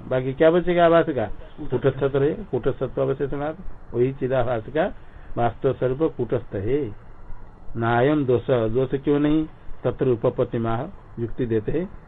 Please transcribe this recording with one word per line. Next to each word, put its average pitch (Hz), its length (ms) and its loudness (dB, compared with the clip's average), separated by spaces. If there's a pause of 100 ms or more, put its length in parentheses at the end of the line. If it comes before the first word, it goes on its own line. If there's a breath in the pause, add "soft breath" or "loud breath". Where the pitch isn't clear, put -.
बाकी 131 240 0
क्या 160 180 6
बचेगा 175 360 4
आभास 165 220 6
का? 120 200 -2 (420)
कूटस्थत्व 135 480 2
रहे, 139 120 4
कूटस्थत्व 135 720 -2
अवशेषणात्, 143 920 -4
वही 123 180 2
चिदाभास 127 560 0
का 160 240 0 (440 loud breath)
वास्तव 120 360 2
स्वरूप 139 440 0
कूटस्थ 120 380 -2
है। 110 380 -2 (840)
नायम 123 500 4
दोष, 120 240 2
दोष 123 440 2
क्यों 143 240 2
नहीं? 151 280 2 (380)
तत्र 131 220 0
उपपत्ति 123 520 0
माह, 117 640 -4
युक्ति 120 240 -2
देते 110 260 0
हैं, 170 160 0 (200)